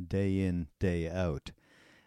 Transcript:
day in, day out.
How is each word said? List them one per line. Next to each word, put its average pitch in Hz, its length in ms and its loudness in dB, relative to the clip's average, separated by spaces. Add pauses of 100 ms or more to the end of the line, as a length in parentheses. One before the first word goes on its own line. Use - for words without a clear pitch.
day 95 320 2
in, 90 280 0 (120)
day 85 300 0
out. 87 420 -2 (560)